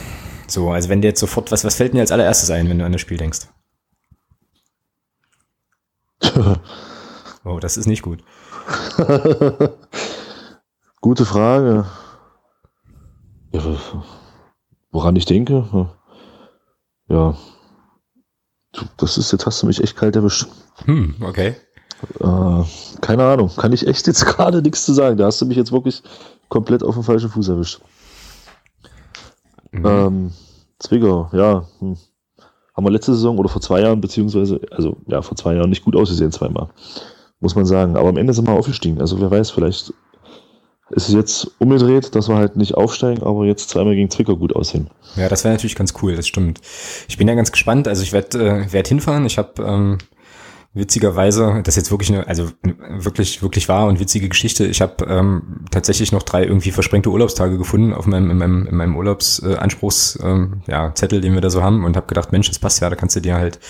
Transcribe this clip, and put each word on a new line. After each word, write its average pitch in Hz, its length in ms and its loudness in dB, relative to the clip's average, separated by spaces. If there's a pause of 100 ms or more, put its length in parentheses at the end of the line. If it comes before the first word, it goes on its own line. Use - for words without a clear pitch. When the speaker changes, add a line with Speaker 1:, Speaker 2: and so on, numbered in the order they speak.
(480)
Speaker 1:
So, 87 240 -2
also 87 160 -2
wenn 98 140 2
dir 107 80 4
jetzt 104 100 -2
sofort, - 320 -4
was, 110 140 0
was 104 100 -2
fällt 123 180 0
dir 127 60 2
als 113 120 0
allererstes 95 400 2
ein, 85 180 0
wenn 87 100 0
du 85 60 -2
an 87 80 -2
das 85 80 -2
Spiel 87 160 -8
denkst? 80 220 -6 (2750)
Speaker 2:
<laughs> - 100 0 (1160)
Speaker 1:
Oh, 87 120 -8
das 85 180 -6
ist 104 100 -6
nicht 107 140 0
gut. 85 220 -10 (720)
Speaker 2:
<laughs> 170 80 2 (1900)
Gute 120 260 2
Frage. 110 600 2 (1700)
Ja, 80 80 -4 (1300)
woran 82 240 2
ich 87 100 0
denke? 104 640 0 (1200)
Ja. 113 300 2 (1400)
Du, - 120 -12 (120)
das - 200 -2
ist, - 140 -2
jetzt 95 140 0
hast - 180 -2
du 117 40 2
mich 110 140 0
echt - 140 -2
kalt 107 220 0
erwischt. 104 300 0 (360)
Speaker 1:
Hm, 107 380 0
okay. 95 340 -4 (640)
Speaker 2:
Äh, 90 440 2 (360)
keine 117 240 2
Ahnung, 127 320 4
kann 110 160 0
ich - 160 0
echt - 200 0
jetzt - 180 2
<laughs> - 0 -
gerade - 360 2
nichts 151 240 0
zu 143 80 2
sagen. 135 220 4
Da 101 120 4
hast 110 120 0
du 139 60 -2
mich 127 100 -2
jetzt 120 160 0
wirklich 127 320 -2 (460)
komplett 117 340 0
auf 113 120 -2
dem 117 80 -6
falschen 113 260 2
Fuß 104 180 -4
erwischt. 85 320 -4 (1900)
Speaker 1:
Mhm. 87 140 -4
Speaker 2:
Ähm, 95 460 2 (480)
Zwickau, 92 520 2
ja. 95 340 2 (140)
Hm. 95 160 -6 (800)
Haben 101 100 -2
wir 101 60 4
letzte 110 220 2
Saison 117 260 2
oder 98 100 2
vor - 120 -6
zwei 92 200 2
Jahren, 110 200 4
beziehungsweise, 98 580 0 (120)
also, 80 260 -2 (100)
ja, 69 140 -2
vor - 160 -10
zwei 85 180 -2
Jahren 87 140 2
nicht - 160 0
gut - 100 2
ausgesehen 85 360 2
zweimal. - 380 -6 (720)
Muss - 160 -2
man 101 100 2
sagen. 92 320 2
Aber 80 120 4
am 87 80 2
Ende 120 160 2
sind 117 140 0
wir 110 80 2
aufgestiegen. 85 440 -2
Also 92 220 -2
wer 95 80 0
weiß, 104 220 2
vielleicht - 420 -2 (960)
ist - 200 0
es 104 40 4
jetzt - 460 0
umgedreht, 131 560 4
dass 107 140 0
wir 110 60 2
halt 104 200 2
nicht 104 180 0
aufsteigen, 117 480 0
aber 104 240 0
jetzt 101 240 0
zweimal 101 240 2
gegen 98 160 2
Zwickau 101 280 0
gut 85 180 0
aussehen. 76 340 -2 (260)
Speaker 1:
Ja, 92 140 0
das 98 140 0
wäre 113 100 2
natürlich 107 220 -4
ganz 95 260 -2
cool, 92 140 0
das 82 120 -4
stimmt. 87 340 -2 (460)
Ich - 100 -10
bin - 100 4
ja 117 80 2
ganz 117 160 0
gespannt, 123 360 0
also 101 140 0
ich 95 100 -4
werd, 101 220 0
äh, 101 400 0
werd 98 140 2
hinfahren. 147 400 2
Ich - 100 -4
hab, - 220 -4
ähm, 101 400 0 (760)
witzigerweise, 101 880 2
das - 100 0
ist - 40 0
jetzt 92 140 -2
wirklich 101 220 0
eine, 98 140 -2
also 85 240 -4 (480)
wirklich, 95 420 -4
wirklich 98 260 -2
wahr 101 200 2
und 95 120 2
witzige 98 300 -2
Geschichte. 101 380 0
Ich 90 120 -2
hab, 95 220 -2
ähm, 92 680 -2
tatsächlich 98 400 0
noch 98 100 2
drei 92 240 0
irgendwie 95 260 2
versprengte 98 380 0
Urlaubstage 95 480 0
gefunden 107 360 0
auf 85 120 -8
meinem, 95 240 2
in 90 80 2
meinem, 90 300 2
in - 80 -2
meinem 85 200 0
Urlaubs-, 98 480 -2
äh, 92 140 0
Anspruchs-, - 640 -2
ähm, 95 440 0
ja, 78 260 -2
Zettel, 101 260 0
den 92 140 2
wir 92 80 2
da 92 80 2
so 90 140 0
haben 101 200 2
und 87 140 2
hab 90 100 -4
gedacht, - 240 -4
Mensch, 98 160 2
das - 120 -8
passt - 200 -2
ja, 90 100 0
da 87 60 -4
kannst - 200 -2
du 92 60 -2
dir 87 140 0
halt 87 240 -2 (100)